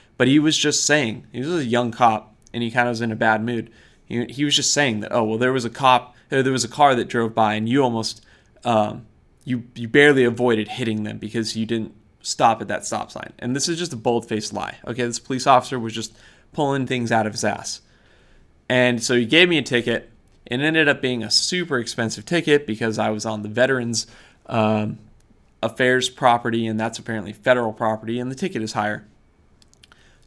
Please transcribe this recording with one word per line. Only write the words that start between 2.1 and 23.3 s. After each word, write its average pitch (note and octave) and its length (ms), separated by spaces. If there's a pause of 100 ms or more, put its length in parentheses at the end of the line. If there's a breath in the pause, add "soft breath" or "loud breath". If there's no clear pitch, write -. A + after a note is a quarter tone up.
and A#2 100
he A#2 80
kind B2 180
of A#2+ 40
was A2 80
in A2+ 120
a G#2+ 40
bad A2 260
mood. A2+ 280 (340 soft breath)
He, A#2+ 220
he B2+ 180
was C#3+ 120
just C#3+ 180
saying B2+ 260
that, - 120
"Oh, A#2+ 100
well, A2 160
there B2+ 140
was C3 120
a A2+ 60
cop, B2+ 460 (160 soft breath)
or C3+ 100
there C3 100
was A#2+ 120
a A2+ 40
car C#3 280
that A2+ 100
drove A2+ 300
by, G#2+ 180
and G#2+ 140
you C3+ 160
almost, A2+ 420 (380 soft breath)
um, A2 420 (380)
you, B2+ 180 (140)
you A#2+ 100
barely C#3 380
avoided A#2 420
hitting A2 380
them G#2+ 140
because G#2+ 380
you A2 100
didn't A2+ 280 (260)
stop A2+ 400
at G2 60
that G2 180
stop - 280
sign." - 260
And A#2+ 160
this C#3+ 140
is E3 100
just E3+ 140
a B2+ 40
bold-faced A2 560
lie. - 320
Okay, A#2+ 200
this A#2+ 160
police C3 260
officer B2+ 320
was A2+ 140
just A2 240 (360 soft breath)
pulling C#3 340
things A#2+ 260
out A2+ 140
of G#2 60
his A2 120
ass. - 380 (880 soft breath)
And B2 320
so B2+ 120
he A#2+ 120
gave F3 240
me E3 80
a B2+ 40
ticket. A#2 480 (360)
It B2 140
ended D#3 280
up C#3+ 140
being B2 200
a G#2+ 80
super F3 480
expensive A2 460
ticket D3+ 420
because A2 320
I A2 120
was G#2+ 160
on G#2+ 160